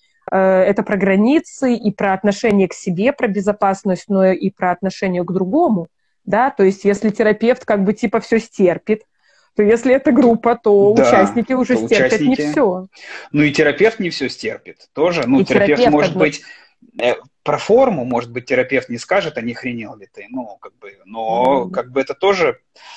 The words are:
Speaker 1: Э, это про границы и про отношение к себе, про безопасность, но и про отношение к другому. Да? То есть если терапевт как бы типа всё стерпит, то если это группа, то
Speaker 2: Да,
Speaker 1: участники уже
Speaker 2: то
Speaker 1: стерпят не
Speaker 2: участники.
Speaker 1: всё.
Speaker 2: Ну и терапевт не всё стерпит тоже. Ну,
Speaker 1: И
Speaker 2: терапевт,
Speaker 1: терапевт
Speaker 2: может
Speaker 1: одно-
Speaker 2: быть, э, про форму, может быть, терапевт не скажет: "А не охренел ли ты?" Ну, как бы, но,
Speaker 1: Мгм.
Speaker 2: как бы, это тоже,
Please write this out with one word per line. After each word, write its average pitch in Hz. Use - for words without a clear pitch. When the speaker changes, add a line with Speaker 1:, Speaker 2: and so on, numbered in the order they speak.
Speaker 1:
Э, 190
это 202
про 208
границы 220
и 220
про 196
отношение 202
к -
себе, 196
про 247
безопасность, 196
но 190
и 185
про 180
отношение 180
к 180
другому. 190
Да? 226
То -
есть 196
если 202
терапевт 214
как 202
бы 202
типа 220
всё -
стерпит, 202
то 208
если 233
это 269
группа, 233
то 208
Speaker 2:
Да, -
Speaker 1:
участники 202
уже 254
Speaker 2:
то 226
Speaker 1:
стерпят 196
не 254
Speaker 2:
участники. 294
Speaker 1:
всё. 190
Speaker 2:
Ну 147
и 147
терапевт 156
не 175
всё 135
стерпит -
тоже. 165
Ну, 131
Speaker 1:
И 196
Speaker 2:
терапевт, 202
Speaker 1:
терапевт 240
Speaker 2:
может 147
Speaker 1:
одно- 185
Speaker 2:
быть, 147
э, 120
про 147
форму, 214
может 120
быть, 123
терапевт 127
не 120
скажет: 180
"А 113
не 117
охренел 117
ли 98
ты?" 101
Ну, 117
как 101
бы, 101
но, 113
Speaker 1:
Мгм. 92
Speaker 2:
как 127
бы, 135
это 135
тоже, 185